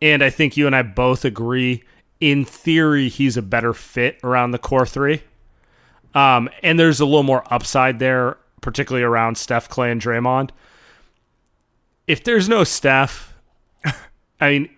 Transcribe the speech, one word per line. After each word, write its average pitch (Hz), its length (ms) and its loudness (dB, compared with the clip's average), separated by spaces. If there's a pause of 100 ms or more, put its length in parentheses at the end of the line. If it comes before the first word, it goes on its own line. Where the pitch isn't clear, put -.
and 151 220 4
I 131 80 2
think 147 260 -2
you 147 80 2
and 135 100 2
I 127 60 2
both 123 440 -2
agree, 123 580 -4 (360)
in 143 260 2
theory, 151 640 0
he's 127 280 -2
a 120 60 -2
better 113 300 -2
fit - 500 -6
around 123 280 -2
the 123 60 -4
core 131 300 -2
three. 139 340 -2 (960)
Um, 131 340 4 (140)
and 165 160 2
there's 156 200 4
a 147 60 2
little 143 180 4
more 131 200 0 (100)
upside 127 460 0
there, 127 380 -2 (240)
particularly 127 420 -4
around 117 340 0
Steph, - 320 -4
Klay, 120 220 -2
and 117 100 -4
Draymond. 127 500 -2 (1600)
If 151 160 -2
there's 220 240 2
no 214 160 2
Steph, - 720 0 (260)
<laughs> - 800 -12
I 143 100 2
mean, 143 160 0 (120)